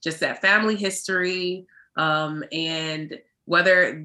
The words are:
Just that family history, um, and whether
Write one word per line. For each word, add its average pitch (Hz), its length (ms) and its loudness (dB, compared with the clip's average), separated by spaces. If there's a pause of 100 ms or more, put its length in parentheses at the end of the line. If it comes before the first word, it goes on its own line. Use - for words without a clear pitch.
Just 160 180 -6
that 139 220 -2
family 214 340 4
history, 185 880 -4 (320)
um, 156 560 -2
and 160 640 -6 (280)
whether 175 580 4